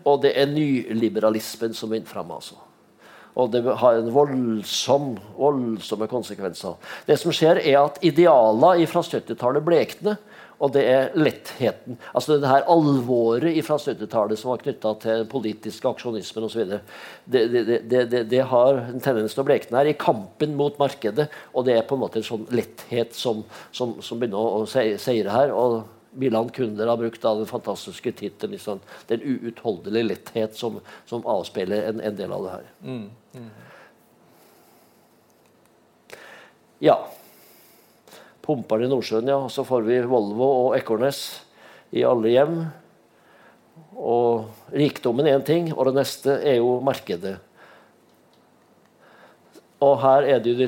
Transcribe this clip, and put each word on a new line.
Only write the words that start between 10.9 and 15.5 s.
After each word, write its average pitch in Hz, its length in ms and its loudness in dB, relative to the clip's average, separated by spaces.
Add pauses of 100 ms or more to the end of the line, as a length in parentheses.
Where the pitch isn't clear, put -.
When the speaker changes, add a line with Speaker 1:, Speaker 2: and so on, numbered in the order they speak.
Speaker 1:
lettheten. - 800 -2 (160)
Altså 151 320 0
det 131 80 2
her 139 180 4
alvoret 131 840 2
ifra 151 240 0
syttitallet 107 580 -2
som 127 140 -6
var 117 140 -4
knyttet 110 400 -4
til 113 260 0
politiske 110 560 -6